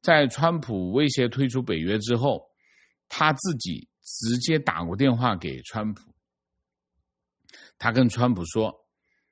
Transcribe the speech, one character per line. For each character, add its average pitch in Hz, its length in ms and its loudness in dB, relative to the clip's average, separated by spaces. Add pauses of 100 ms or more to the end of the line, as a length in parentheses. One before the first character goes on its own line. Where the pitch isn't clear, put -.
在 151 280 6
川 165 320 0
普 95 320 -4
威 143 160 4
胁 127 200 0
退 131 200 -2
出 123 120 -4
北 104 180 -4
约 92 200 -2
之 117 180 -2
后， 117 240 0 (680)
他 156 240 2
自 165 240 -4
己 90 320 -10 (120)
直 113 380 -4
接 151 220 0
打 143 240 -2
过 85 100 -4
电 127 200 4
话 117 220 0
给 71 260 -8
川 107 300 -6
普， 101 100 -14 (1800)
他 117 120 -2
跟 123 180 4
川 123 240 2
普 90 120 -4
说， 110 280 -2 (600)